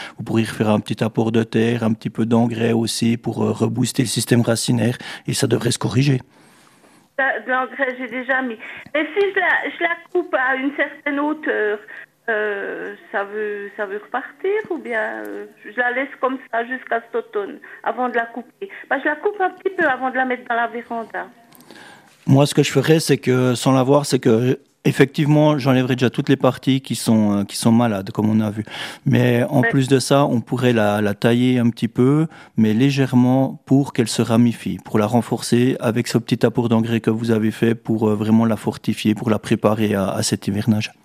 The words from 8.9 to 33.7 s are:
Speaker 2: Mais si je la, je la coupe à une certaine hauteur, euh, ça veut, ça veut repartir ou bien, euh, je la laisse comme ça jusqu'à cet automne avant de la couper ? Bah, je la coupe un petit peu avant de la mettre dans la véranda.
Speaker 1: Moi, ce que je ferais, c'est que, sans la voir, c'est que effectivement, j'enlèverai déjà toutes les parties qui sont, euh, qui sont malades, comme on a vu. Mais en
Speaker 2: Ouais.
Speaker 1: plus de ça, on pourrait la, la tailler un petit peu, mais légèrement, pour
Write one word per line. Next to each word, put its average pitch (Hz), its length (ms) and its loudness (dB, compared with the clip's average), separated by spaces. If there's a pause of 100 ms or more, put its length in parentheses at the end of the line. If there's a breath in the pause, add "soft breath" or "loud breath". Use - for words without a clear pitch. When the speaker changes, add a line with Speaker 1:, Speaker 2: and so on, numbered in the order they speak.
Speaker 2:
Mais 302 100 0 (100)
si 403 60 0 (140)
je 392 60 0
la, 311 360 0
je 359 60 -8
la 339 140 0 (160)
coupe 349 220 -2
à 262 200 0
une 262 220 -2
certaine 294 420 -4
hauteur, 220 600 -2 (500 loud breath)
euh, 202 680 -6 (160)
ça 202 140 -4
veut, 208 520 -8
ça 208 100 -6
veut 202 180 -10
repartir 269 480 -6 (180)
ou 330 80 -6
bien, 220 480 -6
euh, 208 200 -12 (180)
je 214 120 -18
la 247 140 0
laisse 269 300 -4
comme 262 180 -2 (140)
ça 233 120 -2
jusqu'à 247 360 -6
cet - 160 -10
automne 214 420 -6 (240 loud breath)
avant 240 260 -2
de 240 60 -6
la 233 120 0
couper ? - 420 -14 (200 loud breath)
Bah, 269 140 0
je - 40 -2
la 302 100 0
coupe 403 240 -4
un 370 100 0
petit 381 260 -6
peu 349 80 2
avant 262 260 0
de 233 40 -6
la 262 120 0
mettre 247 220 -6
dans 233 60 -2
la 233 140 0
véranda. 220 580 -10 (1000 loud breath)
Speaker 1:
Moi, 139 200 4
ce - 80 -6
que 147 80 4
je - 80 -4
ferais, 151 300 2
c'est 143 180 0
que, 127 360 0
sans 135 180 0
la 131 100 4
voir, 143 240 2
c'est 131 140 0
que 123 400 2 (280)
effectivement, 151 680 4
j'enlèverai 127 380 2
déjà 123 120 2
toutes 143 220 -2
les 135 80 4
parties 131 420 2
qui - 140 -6
sont, 107 460 2
euh, 98 40 -2
qui - 120 -10
sont 120 140 2
malades, 110 400 2
comme 107 200 0
on 110 100 2
a 107 100 -2
vu. 104 140 -6 (400 loud breath)
Mais 123 460 2
en 139 100 2
Speaker 2:
Ouais. 139 80 2
Speaker 1:
plus 135 180 2
de 131 120 4
ça, 139 260 4
on 127 160 0
pourrait 123 320 0
la, 104 300 2
la 101 100 0
tailler 123 460 2
un 117 100 2
petit 113 200 -2
peu, 143 380 2 (300 loud breath)
mais 110 160 4
légèrement, 131 960 2
pour 135 260 2